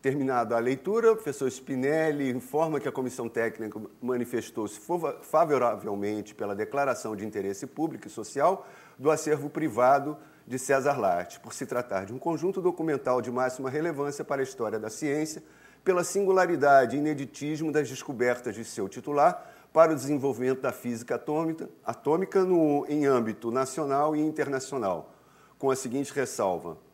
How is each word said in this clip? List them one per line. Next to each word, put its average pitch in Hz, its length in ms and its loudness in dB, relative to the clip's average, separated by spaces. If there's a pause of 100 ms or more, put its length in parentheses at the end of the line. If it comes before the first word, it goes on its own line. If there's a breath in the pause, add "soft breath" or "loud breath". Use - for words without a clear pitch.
terminada 131 540 0
a 117 40 4
leitura, 214 520 2
o 220 40 4
professor 143 320 -4
Spinelli 143 840 0
informa 143 480 -2
que 135 80 -4
a 131 40 -2
comissão 127 380 -6
técnica 113 500 -4 (220)
manifestou-se 120 800 -4
fova-, 165 420 -4
favoravelmente 107 1120 0
pela 101 220 -4
declaração 113 600 -2
de 98 80 -8
interesse 98 440 -6
público 139 400 -6
e - 20 -12
social 147 580 -2 (300 loud breath)
do 139 140 2
acervo 151 360 0
privado 139 680 2 (300 loud breath)
de 123 100 -6
César 135 400 2
Lattes, 90 400 0
por - 160 -16
se 131 140 -8
tratar 101 400 -4
de 104 60 -12
um 127 40 -10
conjunto 170 420 -2
documental 151 640 0
de 117 80 -6
máxima 127 400 -2
relevância 143 560 -4
para 139 160 -2
a - 20 0
história 113 360 -4
da 107 100 -6
ciência, 151 540 -4 (400 loud breath)
pela 180 200 2
singularidade 165 920 6
e 143 40 0
ineditismo 147 720 -4
das 143 160 2
descobertas 120 680 -2
de 113 100 -10
seu 98 240 -6
titular 147 580 2 (240 loud breath)
para 160 200 8
o 160 40 2
desenvolvimento 131 680 0
da 131 100 0
física 120 440 -6
atômica, 160 540 -4 (160)
atômica 170 580 2
no, 160 460 4
em 147 160 2
âmbito 120 460 2
nacional 139 640 0
e 151 40 0
internacional, 135 920 -2 (460 soft breath)
com 135 100 2
a 131 60 4
seguinte 131 360 -4
ressalva. 98 680 -2 (140)